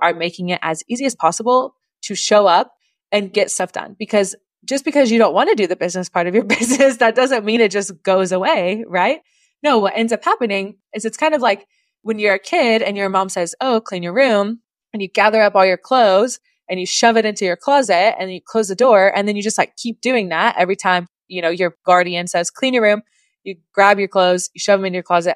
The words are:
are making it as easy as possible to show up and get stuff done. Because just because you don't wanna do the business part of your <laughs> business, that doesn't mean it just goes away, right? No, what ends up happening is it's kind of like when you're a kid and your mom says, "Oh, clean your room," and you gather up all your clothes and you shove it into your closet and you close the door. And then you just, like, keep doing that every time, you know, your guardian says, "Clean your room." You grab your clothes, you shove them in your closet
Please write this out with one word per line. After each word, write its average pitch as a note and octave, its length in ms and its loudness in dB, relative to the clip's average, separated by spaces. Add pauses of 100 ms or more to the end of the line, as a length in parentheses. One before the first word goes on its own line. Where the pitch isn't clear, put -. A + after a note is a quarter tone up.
are E3+ 100 2
making F3 380 -6
it F3+ 120 -4
as D#3+ 240 -6
easy B3+ 200 -6
as - 80 -4
possible B3 600 -2 (280)
to G3+ 120 -10
show G#3 320 2
up F#3 280 2 (360)
and G3+ 220 -4
get - 180 0
stuff - 220 -6
done. - 260 -12
Because G3+ 380 -2 (280)
just C4+ 200 -4
because C#4+ 260 2
you A3+ 80 4
don't F3+ 160 4
wanna D#4 200 2
do G#3 120 0
the F3+ 100 -4
business F3+ 320 -6
part F3 180 -2
of F3+ 80 -2
your A#3 100 2
<laughs> G#3 140 -2
business, C4 400 2
that A3+ 160 2
doesn't B3+ 300 0
mean A3 160 0
it G#3 100 2
just G3 320 -6
goes F#3+ 300 0
away, G3 540 -2
right? G3 340 0 (420)
No, C#4 160 2
what G3 180 0
ends A3+ 160 -2
up G#3 100 -4
happening G#3 540 -4 (180)
is G#3+ 100 -10
it's A3 120 -8
kind D#4 180 0
of C#4 60 -2
like G3+ 260 -2 (360)
when G#3+ 160 -6
you're G#3 160 2
a D4 40 -2
kid A#3 440 0
and G3+ 140 -4
your G3 120 -4
mom F#3+ 220 -2
says, F3 300 -6
"Oh, B3 200 0
clean F3+ 220 -8
your F3 100 -6
room," A3+ 480 0 (320)
and G#3 100 -8
you F#3 60 -6
gather G#3+ 320 2
up G#3 160 2
all F#3+ 100 6
your F#3 100 2
clothes A3+ 640 2 (320)
and F#3 80 -6
you F#3 80 -6
shove A3+ 300 2
it G#3+ 80 4
into G#3 200 -4
your F3 120 -2
closet G#3+ 640 2
and F#3 120 -8
you F3+ 120 -12
close A3 240 -2
the F#3+ 80 -8
door. G3+ 400 4
And G3+ 100 -2
then G#3 100 -2
you G3+ 60 -6
just, G#3+ 160 -4
like, - 180 -4
keep A#3 240 -10
doing A#3+ 280 -2
that E3 300 -2
every F#3 180 0
time, F3+ 320 -2 (180)
you F3+ 140 -10
know, E3+ 80 -2
your E3+ 360 -2
guardian F3+ 440 2
says, E3+ 220 -4
"Clean C4 240 -4
your A3+ 100 2
room." G#3 180 2 (420)
You F#3+ 120 -12 (160)
grab G3+ 260 4
your G3 100 -2
clothes, F3+ 440 0
you F3 60 -18
shove G3+ 200 2
them F#3+ 60 -4
in F#3 80 -4
your F3+ 100 -6
closet F3 340 0